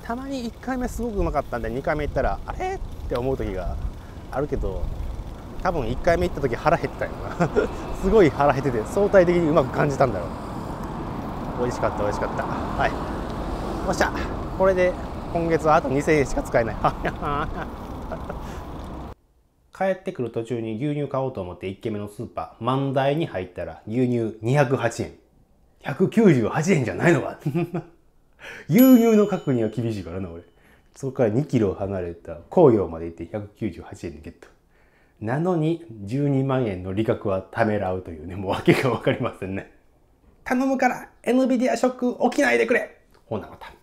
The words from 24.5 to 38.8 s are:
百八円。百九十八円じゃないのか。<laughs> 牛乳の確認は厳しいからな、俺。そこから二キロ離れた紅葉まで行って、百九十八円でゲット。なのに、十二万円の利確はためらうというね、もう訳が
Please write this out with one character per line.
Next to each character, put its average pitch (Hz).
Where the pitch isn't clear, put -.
百 135
八 117
円。 82
百 165
九 208
十 117
八 170
円 143
じ 104
ゃ -
な -
い 175
の 127
か。 -
<laughs> -
牛 170
乳 226
の 208
確 180
認 117
は 107
厳 117
し 101
い 90
か -
ら 92
な、 90
俺。 85
そ -
こ 123
か 127
ら 107
二 123
キ 131
ロ 98
離 95
れ 85
た 82
紅 139
葉 92
ま 82
で 85
行 82
っ -
て、 110
百 101
九 104
十 -
八 -
円 76
で 73
ゲ 85
ッ -
ト。 -
な 120
の 180
に、 165
十 139
二 135
万 127
円 92
の 95
利 107
確 113
は 95
た 113
め 104
ら 92
う 92
と -
い 82
う 78
ね、 90
も 95
う -
訳 -
が 127